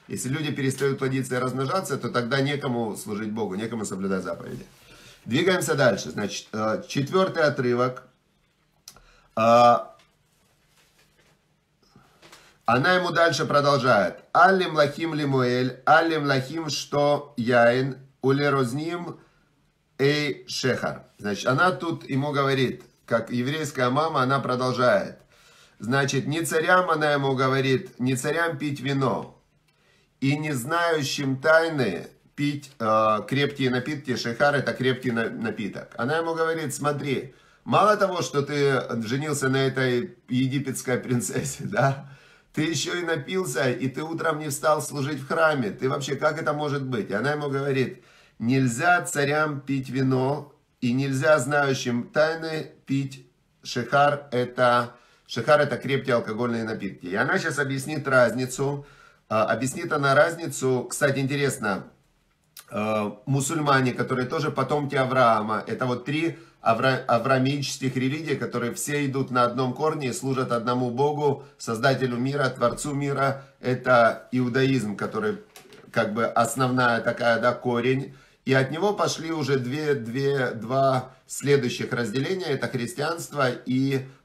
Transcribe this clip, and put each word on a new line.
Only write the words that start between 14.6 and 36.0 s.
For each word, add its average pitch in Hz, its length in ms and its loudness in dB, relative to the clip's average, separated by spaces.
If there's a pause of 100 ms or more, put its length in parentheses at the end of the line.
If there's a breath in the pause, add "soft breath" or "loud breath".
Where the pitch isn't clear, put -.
лахим 156 380 0
лимуэль, 127 720 0
аллим 160 400 4
лахим 143 440 -2
что 147 680 0
яин, 123 600 4 (240)
улерозним 143 960 0 (800 soft breath)
эй 143 480 0
шехар». 104 560 -4 (160)
Значит, 101 260 -4
она 160 260 4
тут 170 380 -6
ему 139 220 -2
говорит, 135 520 0 (220)
как 117 260 -2
еврейская 131 580 -2
мама, 147 340 2
она 131 160 2
продолжает. 123 800 0 (600 soft breath)
Значит, 135 480 0
не 160 140 -2
царям, 175 480 2
она 156 240 2
ему 139 220 2
говорит, 131 640 0
не 127 160 0
царям 156 420 -2
пить 139 220 -6
вино, 127 600 -4 (800 soft breath)
и 135 160 2
не 151 160 -4
знающим 143 840 0
тайны 156 680 2 (280)
пить, 143 440 -4
э, 107 480 2
крепкие 135 420 0
напитки. 127 460 -4
Шехар — 143 400 0
это 117 180 0
крепкий 127 380 0
на-, 117 180 0
напиток. - 680 -8
Она 135 200 -2